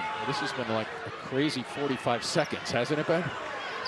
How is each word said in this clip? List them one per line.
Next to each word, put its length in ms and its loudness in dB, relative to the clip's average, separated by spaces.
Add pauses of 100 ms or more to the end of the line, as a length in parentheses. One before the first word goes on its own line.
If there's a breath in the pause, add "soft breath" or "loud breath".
(280)
This 100 0
has 160 -2
been, 200 0
like, 140 2 (180)
a 40 -6
crazy 520 0
forty-five 640 2
seconds, 480 0
hasn't 300 2
it 60 -2
been? 180 4 (640)